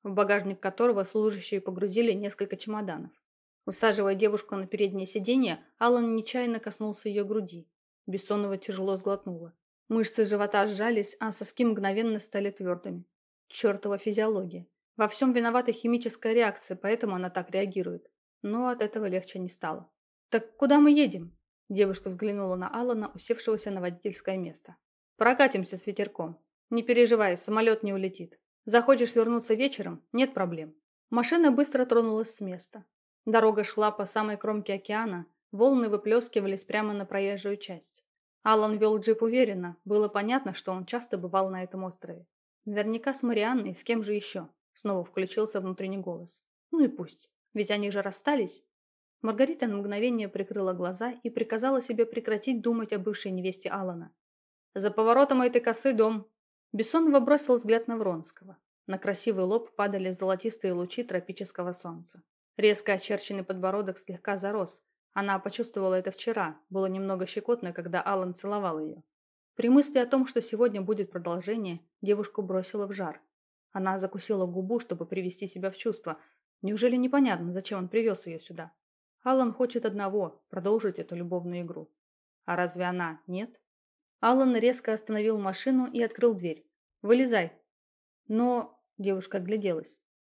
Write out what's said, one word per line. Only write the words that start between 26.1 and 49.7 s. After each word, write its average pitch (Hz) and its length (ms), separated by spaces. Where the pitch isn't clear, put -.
Не 233 140
переживай, 226 540
самолет 220 460
не 202 100
улетит. 190 460
Захочешь 240 500
вернуться 233 400
вечером – 220 460
нет 262 200
проблем». 165 400
Машина 285 420
быстро 262 340
тронулась 226 480
с - 60
места. 185 460
Дорога 214 400
шла 214 260
по 208 140
самой 208 320
кромке 208 380
океана, 196 500
волны 240 380
выплескивались 208 760
прямо 214 300
на 202 120
проезжую 196 520
часть. - 480
Алан 214 340
вел 214 200
джип 220 240
уверенно, 214 640
было 208 220
понятно, 208 480
что - 160
он 185 140
часто 240 340
бывал 190 320
на 185 120
этом 190 200
острове. 175 420
Наверняка 220 480
с 269 80
Марианной, 220 540
с - 80
кем 233 180
же 208 140
еще? 190 340
Снова 190 300
включился 196 560
внутренний 190 400
голос. 175 420
Ну 330 80
и 277 80
пусть, - 420
ведь 208 160
они 208 220
же 202 100
расстались. 202 640
Маргарита 262 460
на 202 100